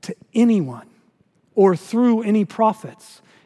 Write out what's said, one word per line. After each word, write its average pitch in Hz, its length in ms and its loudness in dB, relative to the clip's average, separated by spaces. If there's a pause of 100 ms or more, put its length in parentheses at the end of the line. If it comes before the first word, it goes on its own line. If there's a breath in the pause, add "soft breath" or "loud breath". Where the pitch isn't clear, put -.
to - 120 -12 (200)
anyone 196 520 0 (680)
or 196 200 4
through 233 480 -2
any 208 220 0
prophets - 760 -6 (240 soft breath)